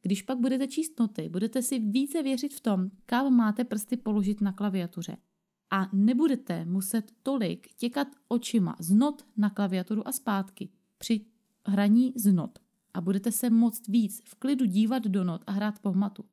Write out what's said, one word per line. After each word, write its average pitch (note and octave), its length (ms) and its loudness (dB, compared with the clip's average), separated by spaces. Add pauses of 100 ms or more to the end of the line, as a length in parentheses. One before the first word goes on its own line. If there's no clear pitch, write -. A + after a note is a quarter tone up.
Když G3 200 -2
pak C4 180 -6
budete C4 280 0
číst D#4+ 320 -6
noty, F#3 300 -2
budete A3 320 -2
si B3+ 180 -2
více C4+ 440 -2
věřit C4+ 300 -2
v - 60 -16
tom, F#3+ 300 0 (160)
kam B3+ 300 2
máte A3 280 2
prsty G#3+ 340 -4
položit G#3 440 0
na G3+ 100 2
klaviatuře. F#3+ 680 -6 (540)
A F#3+ 220 0
nebudete A#3 720 2
muset F#3+ 460 -2 (120)
tolik A3 500 -2
těkat C4+ 340 -4 (200)
očima A3+ 520 0
z E3 120 -2
not C#4+ 340 4 (120)
na G#3 120 2
klaviaturu G3 580 -2
a C4 40 -8
zpátky G3 580 -6 (280)
při G#3+ 280 -2 (400)
hraní G#3 500 4
z G3+ 180 4
not. - 260 0 (340)
A F#3 80 -4
budete G3 300 -2
se B3 180 -2
moct A3+ 380 2
víc G#3 380 0
v - 100 -20
klidu C4 300 0
dívat A3 380 2
do F#3+ 200 0
not E3+ 240 -4
a G#3 40 -6
hrát G#3 280 -2
po G3 120 -4
hmatu. G3 420 -2